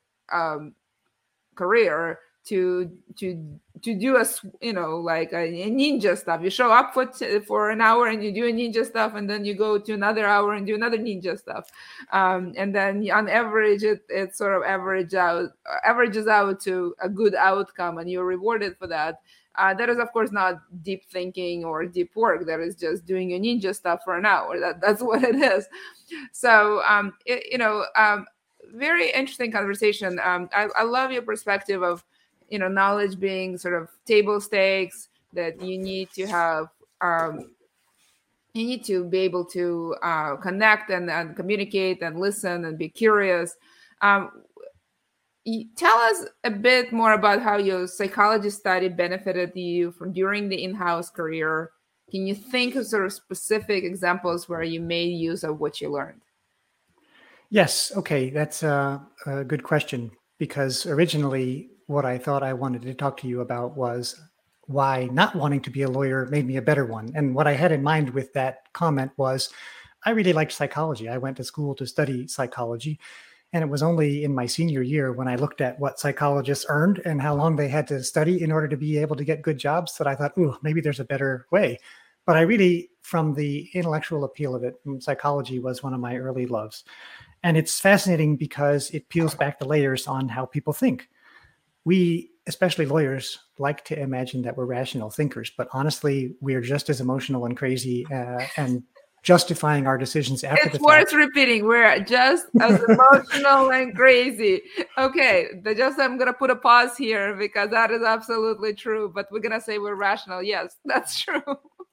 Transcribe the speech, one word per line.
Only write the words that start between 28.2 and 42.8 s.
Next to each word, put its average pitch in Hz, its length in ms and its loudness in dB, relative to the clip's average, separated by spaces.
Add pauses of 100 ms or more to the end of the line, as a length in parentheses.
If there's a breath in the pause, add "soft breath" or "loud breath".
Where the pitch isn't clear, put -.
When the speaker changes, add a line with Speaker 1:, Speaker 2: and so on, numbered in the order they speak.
Speaker 1:
very 311 380 0
interesting 254 400 -4
conversation. 202 720 -2
Um, 180 320 -2
I, 208 220 0
I 220 80 2
love 254 260 0
your 247 120 -4
perspective 196 600 -4
of, 175 220 -2 (440)
you 208 120 -6
know, 185 80 -2
knowledge 196 500 2
being 185 400 -4
sort 175 160 -4
of 165 140 -4 (160)
table 208 360 4
stakes, 190 680 0 (240)
that 165 280 -6
you 185 180 -8
need 190 340 -8
to 185 140 -8
have, 165 420 -2 (320)
um, 165 500 -2 (1040)
you 226 120 -4
need 247 200 -6
to 185 200 -2
be 180 140 -2
able 180 280 0
to, 170 560 -4
uh, 156 340 -2
connect 208 540 2
and, 180 200 -2
and 160 240 -4
communicate 190 680 -2
and 165 180 -6
listen 185 460 -4
and 156 120 -8
be 160 100 -6